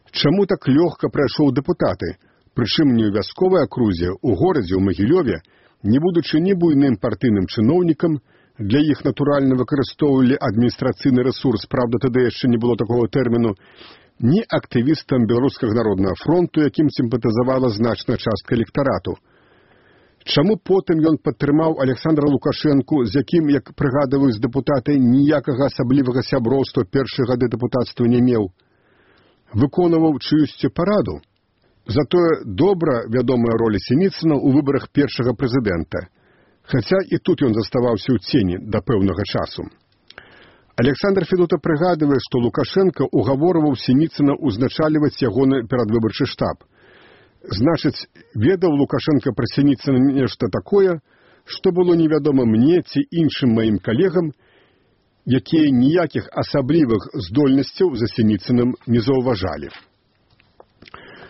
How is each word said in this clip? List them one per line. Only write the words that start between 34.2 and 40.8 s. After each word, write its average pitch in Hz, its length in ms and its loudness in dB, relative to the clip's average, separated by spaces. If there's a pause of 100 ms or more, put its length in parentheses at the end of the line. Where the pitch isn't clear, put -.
ў 139 240 0
выбарах 135 320 -2
першага 127 480 -2
прэзідэнта. 98 720 -4 (560)
Хаця 135 320 -2 (160)
і 156 80 -4
тут 156 240 0
ён 113 80 2
заставаўся 117 560 -2
ў 120 80 2
цені 95 380 0 (100)
да 107 160 -2
пэўнага 98 400 0
часу. - 480 -6 (1040)
Александр 170 560 0